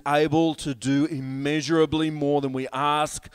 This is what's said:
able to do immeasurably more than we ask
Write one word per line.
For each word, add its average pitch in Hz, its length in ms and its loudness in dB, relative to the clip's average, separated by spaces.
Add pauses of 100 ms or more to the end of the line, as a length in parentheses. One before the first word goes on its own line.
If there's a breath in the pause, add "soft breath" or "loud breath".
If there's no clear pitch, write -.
able 156 480 2
to 143 220 -6
do 139 300 0
immeasurably 151 1000 0
more 147 320 0
than 139 120 -2
we 131 200 -4
ask 147 640 -2